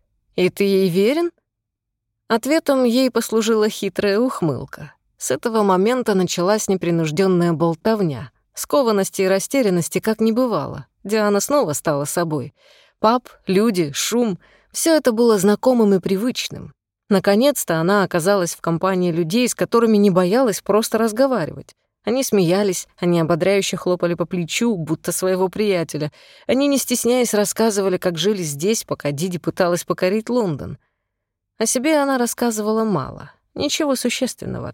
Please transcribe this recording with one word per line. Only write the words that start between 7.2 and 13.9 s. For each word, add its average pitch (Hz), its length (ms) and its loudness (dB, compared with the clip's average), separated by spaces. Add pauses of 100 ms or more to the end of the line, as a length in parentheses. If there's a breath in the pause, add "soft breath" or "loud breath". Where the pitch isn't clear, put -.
болтовня. 165 760 -2 (220)
Скованности 214 680 0
и 185 40 2
растерянности 190 720 0
как 220 200 -2
не 220 120 2
бывало. 214 540 -4 (180)
Диана 208 360 0
снова 247 340 0
стала 143 320 -2
собой. 151 480 -4 (460 soft breath)
Паб, 233 280 2 (200)
люди, 185 460 2